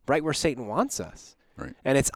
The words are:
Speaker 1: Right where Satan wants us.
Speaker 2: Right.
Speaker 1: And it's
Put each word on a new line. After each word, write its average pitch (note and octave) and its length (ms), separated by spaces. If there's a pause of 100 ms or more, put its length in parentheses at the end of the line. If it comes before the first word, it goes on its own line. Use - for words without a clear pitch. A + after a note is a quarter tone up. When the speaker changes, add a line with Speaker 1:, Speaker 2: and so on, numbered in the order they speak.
Speaker 1:
Right D3+ 160
where D#3 120
Satan B2+ 320
wants C#3 340
us. - 360 (200)
Speaker 2:
Right. C3 160 (140)
Speaker 1:
And C3+ 100
it's C3+ 200